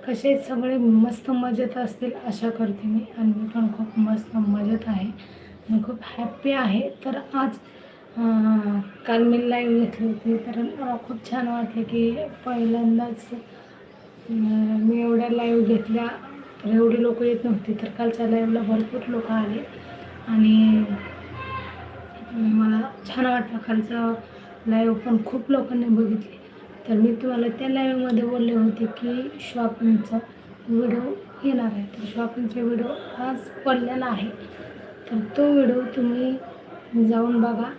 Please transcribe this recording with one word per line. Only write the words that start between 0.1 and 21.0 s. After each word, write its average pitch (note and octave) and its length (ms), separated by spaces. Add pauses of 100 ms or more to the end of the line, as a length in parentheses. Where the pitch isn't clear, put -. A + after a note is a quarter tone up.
आहेत C#4 100
सगळे? B3+ 340
मस्त A#3 520
मजेत B3 480
असतील B3 320 (160)
आशा A3+ 240
करते A3 380
मी. A3 120 (180)
आणि A3 180
मी A3 120
पण A3 240
खूप A3 260
मस्त G#3+ 380
मजेत G#3 500
आहे G3+ 220 (600)
आणि A3 120
खूप B3 200
हॅपी - 480
आहे. B3 400 (140)
तर C4 120 (180)
आज, C4+ 160 (640)
अं, A3 640 (260)
काल A#3 160
मी A#3+ 280
लाईव्ह A#3+ 300
घेतली A3+ 260
होती, A3+ 300
तर A3+ 260 (180)
मला B3 240
खूप - 260
छान A#3+ 180
वाटलं A3+ 340
की A#3 340 (300)
पहिल्यांदाच, A#3 840 (1000)
अं, A3 500
मी A#3 200
एवढ्या A#3 300
लाईव्ह A#3 360
घेतल्या, A3+ 400 (580)
तर G#3+ 60
एवढे A#3 320
लोकं A#3 220
येत A#3+ 200
नव्हते. G#3+ 380
तर - 40
कालच्या A#3 420
लाईव्हला A3+ 320
भरपूर A3 480
लोकं A3+ 260
आले A3 320 (600)
आणि A3 560 (1500)